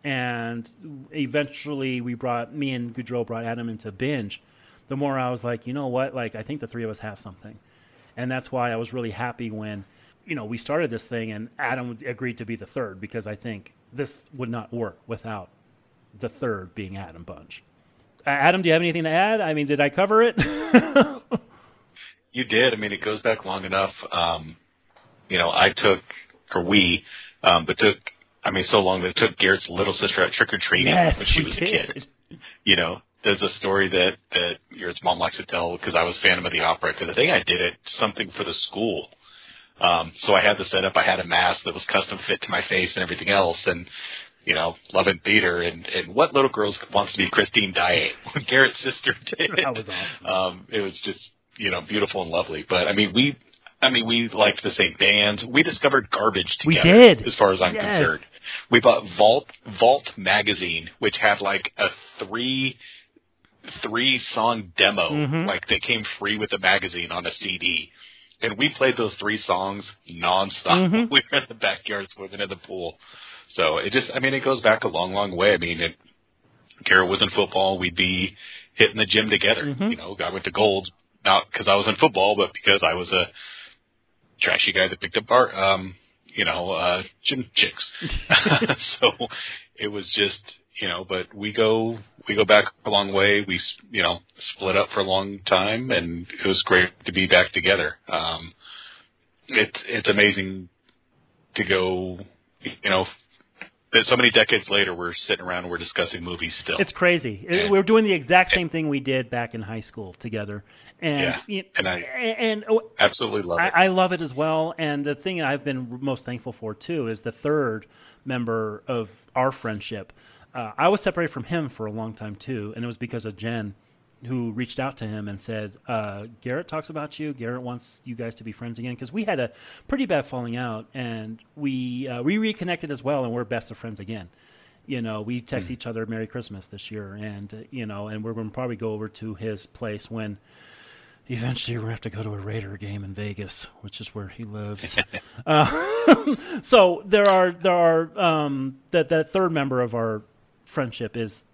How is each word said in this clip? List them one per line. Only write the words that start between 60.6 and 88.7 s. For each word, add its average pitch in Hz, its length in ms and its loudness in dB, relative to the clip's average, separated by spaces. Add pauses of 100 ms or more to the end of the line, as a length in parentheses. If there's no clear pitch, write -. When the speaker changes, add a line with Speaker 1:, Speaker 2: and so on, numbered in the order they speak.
Speaker 2:
which - 200 0
had, 101 200 4
like, 98 360 -2
a 101 120 2 (360)
three, 127 540 -2 (1040)
three 123 380 0 (140)
song 110 420 0
demo, 95 340 2
Speaker 1:
Mm-hmm. 151 360 -2
Speaker 2:
like, 95 220 -4
that - 140 0
came 113 220 -2 (160)
free 104 180 -2
with 107 120 -2
the 101 80 -2
magazine 92 520 0
on 87 160 -4
a 82 60 -4
C 92 260 -8
D. 87 320 -2 (500)
And 110 160 -2
we 139 200 0
played 131 200 2
those 110 200 -2
three 104 240 -2
songs 98 440 -2 (240)
nonstop. 95 800 0
Speaker 1:
Mm-hmm. 190 80 2
Speaker 2:
<laughs> 226 160 0
We 139 100 6 (100)
were 139 60 2
in - 100 -2
the 117 60 -16
backyard 101 600 -4
swimming 98 260 -12
in 98 80 -4
the 95 60 -8
pool. 90 440 -10 (580)
So 80 220 2
it 104 140 -4
just, 127 220 0
I - 60 -2
mean, 131 120 0
it 135 120 -4
goes 131 180 0
back 110 220 4
a - 40 0
long, 90 240 -2
long 98 220 -2
way. 95 200 6
I - 20 2
mean, 85 240 -4
it, 82 160 -2 (880)
Garrett 92 260 4
was 98 100 0
in 101 100 0
football, 95 500 0
we'd 87 160 -4
be 92 400 -2 (380)
hitting 110 220 4
the 110 100 2
gym 107 220 2
together. 104 360 2
Speaker 1:
Mm-hmm. 143 260 -2
Speaker 2:
You - 60 -4
know, 98 280 -12
I 87 80 -4
went 95 120 -8
to 92 80 -4
Gold, 98 360 2 (360)
not 95 280 4
'cause 98 140 -4
I 98 80 6
was 101 140 2
in 104 80 0
football, 101 400 4
but 98 180 2
because - 300 2
I 85 100 4
was 90 160 -4
a 92 140 4 (1160)
trashy 90 320 2
guy 92 160 4
that 98 120 -6
picked 95 160 -4
up 110 140 -2
our, 123 240 6
um, 95 400 0 (320)
you - 180 -2
know, 87 280 -2
uh, 90 300 0 (220)
gym 127 300 -4
chicks. - 360 0 (100)
<laughs> - 300 -6
Speaker 1:
<laughs> 143 460 4 (240)